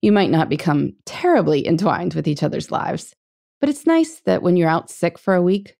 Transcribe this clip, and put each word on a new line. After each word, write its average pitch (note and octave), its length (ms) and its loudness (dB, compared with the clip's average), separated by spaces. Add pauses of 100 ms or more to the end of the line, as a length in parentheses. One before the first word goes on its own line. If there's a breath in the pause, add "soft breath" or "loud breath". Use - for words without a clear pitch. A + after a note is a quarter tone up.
You G#3+ 100 2
might G3+ 200 4
not D#3+ 180 2
become D3 460 -2 (100)
terribly F3 600 0
entwined E3 480 -2
with D#3+ 140 -4
each D3 160 -2
other's - 260 -4
lives, - 440 -6 (460)
but C#4 80 0
it's C#4+ 160 -4
nice E4 360 0
that F#3 220 -2
when F3+ 140 2
you're E3 140 2
out D#3+ 200 -2
sick - 280 -4
for G3 160 0
a F3+ 80 2
week G3 380 -2